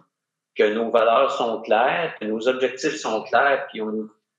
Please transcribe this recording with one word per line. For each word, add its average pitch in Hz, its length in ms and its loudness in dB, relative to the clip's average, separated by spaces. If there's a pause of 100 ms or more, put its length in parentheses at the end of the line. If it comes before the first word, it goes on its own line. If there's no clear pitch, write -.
(560)
que 107 160 4
nos 113 180 -2
valeurs 117 400 4
sont 113 320 -4
claires, 156 560 0
que 113 60 -10
nos 110 240 -2
objectifs 131 480 -2
sont 113 260 -4
clairs, 123 460 0
puis 113 120 -12
on, 107 280 -6 (300)